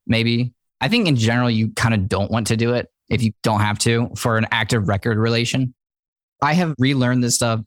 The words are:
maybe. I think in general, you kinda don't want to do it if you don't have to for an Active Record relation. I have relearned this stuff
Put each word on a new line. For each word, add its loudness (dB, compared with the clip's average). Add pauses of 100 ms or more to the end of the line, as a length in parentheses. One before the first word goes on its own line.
maybe. 0 (280)
I -2
think 2
in 2
general, 2
you 0
kinda 2
don't -2
want -2
to 0
do 0
it -4 (200)
if -2
you 0 (100)
don't 0
have 0
to 0
for 0
an 0
Active 0
Record -2
relation. -2 (680)
I 0
have 0
relearned 2
this 0
stuff 0